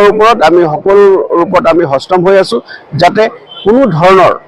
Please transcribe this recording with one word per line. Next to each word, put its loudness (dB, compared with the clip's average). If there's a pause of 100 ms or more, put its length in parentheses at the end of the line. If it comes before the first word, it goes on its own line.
ওপৰত 0
আমি 2
সকলো 0
ৰূপত -2
আমি 0
সষ্টম -4
হৈ 2
আছোঁ, -2 (360)
যাতে 0 (360)
কোনো 2
ধৰণৰ 2 (140)